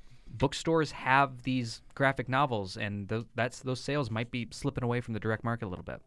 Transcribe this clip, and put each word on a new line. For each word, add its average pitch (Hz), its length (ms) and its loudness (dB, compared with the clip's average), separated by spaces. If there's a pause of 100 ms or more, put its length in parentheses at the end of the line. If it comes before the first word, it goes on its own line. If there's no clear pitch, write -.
(280)
bookstores 147 600 2
have 131 540 4
these 127 360 -2 (140)
graphic 135 340 2
novels, 127 480 2
and 101 320 -4
th-, 113 160 -2 (120)
that's, 117 240 -2
those 127 200 -4
sales 139 300 0
might 113 200 -2
be 117 200 -2
slipping 131 340 -2
away 120 160 2
from 117 140 -6
the 104 60 -2
direct 110 240 -2
market 117 200 -2
a 101 40 -6
little 90 160 -8
bit. - 220 -8